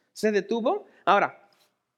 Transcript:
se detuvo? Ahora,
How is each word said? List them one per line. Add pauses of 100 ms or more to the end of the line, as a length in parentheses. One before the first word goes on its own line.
(140)
se
detuvo? (180)
Ahora, (480)